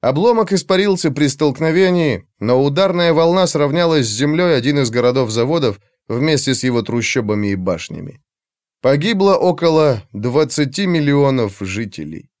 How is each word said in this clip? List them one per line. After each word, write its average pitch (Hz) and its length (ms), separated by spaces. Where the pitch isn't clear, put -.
Обломок 202 500
испарился 190 600
при 143 160
столкновении, 160 960
но 123 240
ударная 170 500
волна 170 320
сравняла 156 560
с 117 60
землей 151 500
один 143 220
из 127 100
городов-заводов 123 920
вместе 135 480
с - 80
его 120 180
трущобами 107 720
и 98 40
башнями. - 640
Погибло 190 520
около 156 760
двадцати 143 760
миллионов 143 760
жителей. 95 680